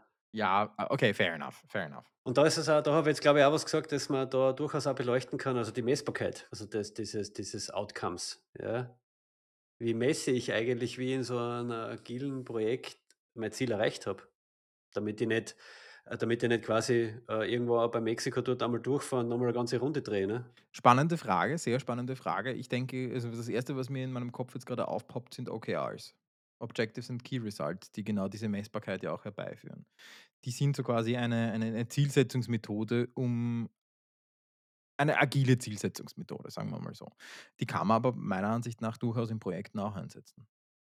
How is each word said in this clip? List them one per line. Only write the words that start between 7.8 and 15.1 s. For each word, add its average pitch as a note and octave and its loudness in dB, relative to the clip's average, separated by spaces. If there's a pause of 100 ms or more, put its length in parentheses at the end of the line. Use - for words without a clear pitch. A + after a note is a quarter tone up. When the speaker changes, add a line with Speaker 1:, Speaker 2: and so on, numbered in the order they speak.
Speaker 2:
ja? A#2 -4 (800)
Wie A#2 0
messe C#3 2
ich B2 0
eigentlich, A#2 0
wie B2+ -2
in C3 0
so A#2+ -2
einer A#2+ -4
agilen B2 -6
Projekt A#2 -2 (360)
mein A2 -4
Ziel B2 0
erreicht G#2+ 0
habe? G2 -4 (720)
Damit G#2+ -4